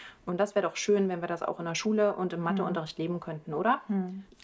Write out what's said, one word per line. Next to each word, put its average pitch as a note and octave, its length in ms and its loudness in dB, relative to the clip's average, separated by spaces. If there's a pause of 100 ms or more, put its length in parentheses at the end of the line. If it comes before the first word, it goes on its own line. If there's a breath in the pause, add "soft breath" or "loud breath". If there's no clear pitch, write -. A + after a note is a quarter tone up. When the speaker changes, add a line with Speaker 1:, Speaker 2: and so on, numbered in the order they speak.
(260 loud breath)
Speaker 1:
Und F3 140 0
das G3+ 160 0
wäre G3 100 4
doch E3 100 -6
schön, G3+ 340 4
wenn F3+ 100 -2
wir E3+ 80 -2
das E3+ 140 -4
auch - 180 -2
in E3+ 60 -6
der E3 100 -2
Schule G#3 400 4
und F3+ 160 -2
im E3+ 80 -2
Matheunterricht E3+ 580 0
Speaker 2:
Mhm. D#3+ 60 -2
Speaker 1:
leben F3 160 -2
könnten, D#3 340 -8
oder? A3 340 2
Speaker 2:
Mhm. F#3+ 360 -2 (200)